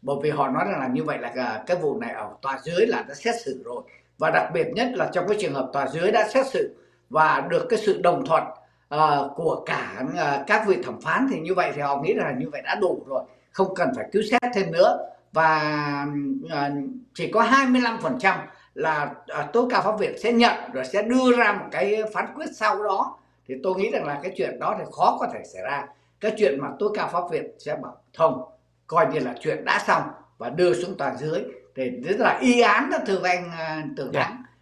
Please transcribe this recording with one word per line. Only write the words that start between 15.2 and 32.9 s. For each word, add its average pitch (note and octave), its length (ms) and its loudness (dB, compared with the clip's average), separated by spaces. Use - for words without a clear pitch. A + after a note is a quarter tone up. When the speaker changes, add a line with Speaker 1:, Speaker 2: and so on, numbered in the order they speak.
Speaker 1:
Và, D#3 280 4
ờ, C#3+ 220 -2
chỉ - 180 -4
có A3 100 4
hai C4 260 4
mươi B3+ 140 4
lăm A3+ 200 0
phần - 180 -2
trăm F#3+ 200 2
là, D3 400 -2
ờ, D3 260 -6
tối B3 160 4
cao G#3+ 120 2
pháp G#3 180 0
viện F3 240 -2
sẽ A#3 100 2
nhận A#3 220 6
rồi C3 120 -4
sẽ - 160 0
đưa B3 360 4
ra G#3+ 160 4
một F3+ 180 -4
cái G3+ 320 0
phán G3 120 -2
quyết D4+ 100 -8
sau G#3+ 280 0
đó. G3+ 340 -2
Thì C3 160 -8
tôi F#3 120 0
nghĩ G3+ 160 -2
rằng - 140 -2
là C#3+ 180 -4
cái - 140 -8
chuyện D#3+ 220 -4
đó F3+ 180 -2
thì E3+ 140 -8
khó G#3 280 2
có - 140 -2
thể G#2+ 60 -10
xảy F#2 100 -12
ra. C#3 240 -4
Cái G#3+ 180 0
chuyện G#3 240 4
mà - 60 -4
tối G#3 140 0
cao E3+ 180 -2
pháp F3 200 0
viện C#3+ 280 -4
sẽ D3+ 160 -6
bảo - 200 -12
không, D#3 260 4
coi - 260 4
như D3+ 60 0
là B2+ 200 -4
chuyện - 260 -4
đã G3+ 140 4
xong E3+ 240 2
và A#2 120 -8
đưa F3 240 4
xuống F3+ 240 -4
tòa C3+ 180 -4
dưới. D#3 280 -4
Thì B2+ 140 -4
rất C3+ 300 -4
là G3 220 4
y A#3+ 200 6
án A3 280 4